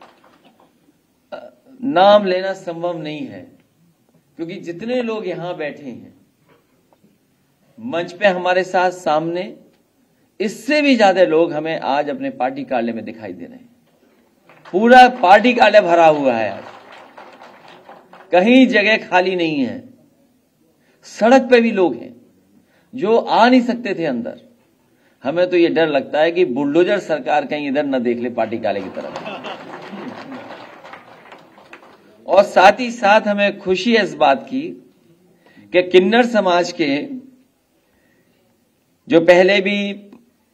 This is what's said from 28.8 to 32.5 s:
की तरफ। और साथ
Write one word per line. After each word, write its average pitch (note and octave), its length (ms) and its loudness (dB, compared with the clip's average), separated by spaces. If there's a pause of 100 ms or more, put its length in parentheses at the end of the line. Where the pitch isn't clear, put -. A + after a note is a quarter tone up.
की - 120 -14
तरफ। - 420 -14 (2750)
और F#3 160 4
साथ G3+ 360 4